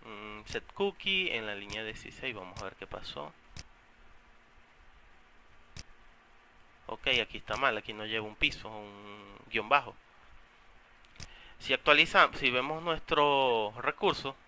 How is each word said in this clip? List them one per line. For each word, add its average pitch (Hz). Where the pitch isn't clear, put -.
Mm, 107
set -
cookie 190
en 113
la 104
línea 101
dieciséis, 110
vamos 95
a 101
ver 95
qué -
pasó. 143
Ok, -
aquí 107
está 107
mal, 120
aquí 110
no 107
lleva 110
un 107
piso, -
un 101
guión 110
bajo. 131
Si -
actualiza-, 156
si 135
vemos 139
nuestro 143
recurso 139